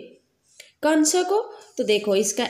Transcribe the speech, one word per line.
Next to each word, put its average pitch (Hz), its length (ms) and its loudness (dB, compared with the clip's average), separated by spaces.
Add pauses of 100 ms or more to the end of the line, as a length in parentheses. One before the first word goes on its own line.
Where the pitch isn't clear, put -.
(840)
कंस 311 320 2 (100)
को। 392 160 0 (360)
तो 254 80 -2
देखो 208 320 0
इसका 214 320 -2